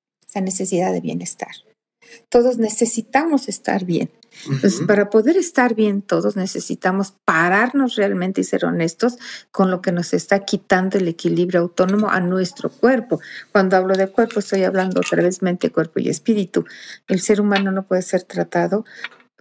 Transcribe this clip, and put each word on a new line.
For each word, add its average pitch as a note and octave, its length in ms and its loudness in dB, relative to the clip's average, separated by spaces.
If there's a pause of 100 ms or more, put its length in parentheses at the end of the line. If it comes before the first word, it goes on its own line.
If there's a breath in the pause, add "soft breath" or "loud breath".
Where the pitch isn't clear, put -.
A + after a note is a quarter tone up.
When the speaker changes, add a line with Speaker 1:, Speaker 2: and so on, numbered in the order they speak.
(280)
Speaker 1:
Esa G3 140 -6
necesidad F#3 500 -2
de F3+ 80 -2
bienestar. - 520 -8 (760 loud breath)
Todos A#3+ 300 4
necesitamos A#3+ 920 0
estar - 380 -4
bien. - 240 -2 (360 loud breath)
Entonces, C#3+ 320 0
Speaker 2:
Ujú. D#3+ 80 -4
Speaker 1:
para G3+ 240 2
poder A3 260 4
estar A#3+ 380 2
bien G#3 280 0
todos, F#3+ 340 -2
necesitamos F#3+ 800 -4 (100)
pararnos G#3 720 2
realmente F#3+ 440 0
y F#3+ 40 2
ser F#3 200 -2
honestos F3 540 -2 (320 loud breath)
con F#3+ 200 2
lo F#3 120 -4
que F3+ 100 -2
nos F3 220 -2
está G3 300 0
quitando F#3+ 540 0
el F#3 80 0
equilibrio E3+ 540 0
autónomo F#3 480 0
a F#3 120 0
nuestro F3+ 500 -2
cuerpo. A#3+ 500 0 (320 loud breath)
Cuando F#3+ 240 4
hablo F#3 180 2
de F#3+ 140 0
cuerpo, A3+ 320 0
estoy G3 240 0
hablando F#3 360 0
otra E3+ 220 0
vez F#3 200 0
mente, F3+ 280 0
cuerpo - 300 -2
y - 80 -2
espíritu. G3 560 -2 (440 loud breath)
El F#3 120 0
ser G#3 200 2
humano G3 320 2
no F#3+ 140 -4
puede F#3 160 0
ser F3+ 220 -2
tratado F3 600 -2 (560 loud breath)